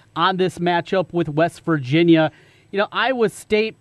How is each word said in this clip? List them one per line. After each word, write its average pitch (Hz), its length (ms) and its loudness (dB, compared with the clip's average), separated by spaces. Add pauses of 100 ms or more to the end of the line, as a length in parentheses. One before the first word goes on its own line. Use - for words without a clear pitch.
(160)
on 180 220 0
this 185 220 -4
matchup 175 540 -2
with 170 160 -2
West 160 340 -2
Virginia. 160 680 2 (400)
You 196 60 -6
know, 208 140 -2
Iowa 233 380 -2
State, 214 520 -4